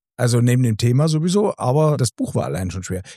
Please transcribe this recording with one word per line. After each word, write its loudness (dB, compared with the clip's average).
Also 2
neben 2
dem 0
Thema 2
sowieso, 0
aber 2
das 0
Buch -6
war 0
allein -4
schon -8
schwer. -8